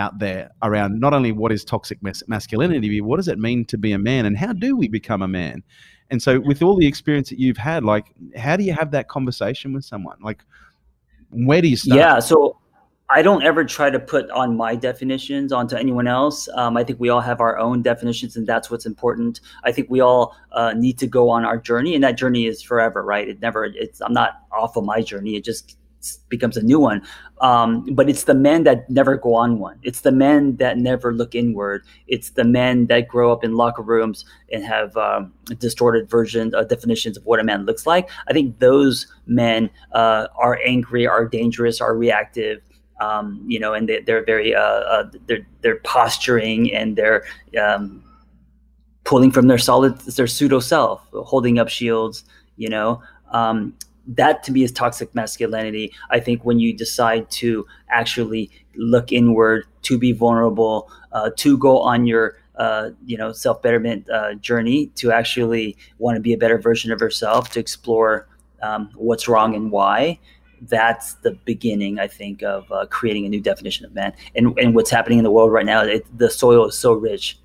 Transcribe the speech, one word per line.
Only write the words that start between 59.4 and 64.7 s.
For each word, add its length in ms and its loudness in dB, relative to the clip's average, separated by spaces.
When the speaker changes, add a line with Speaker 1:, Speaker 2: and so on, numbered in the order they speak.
Speaker 2:
to 160 -2
be 140 2
vulnerable, 760 0
uh, 240 -4
to 220 2
go 220 4
on 260 2
your, 320 0
uh, 340 -2
you 140 -8
know, 140 -6
self-betterment, 760 0
uh, 260 -4
journey, 600 0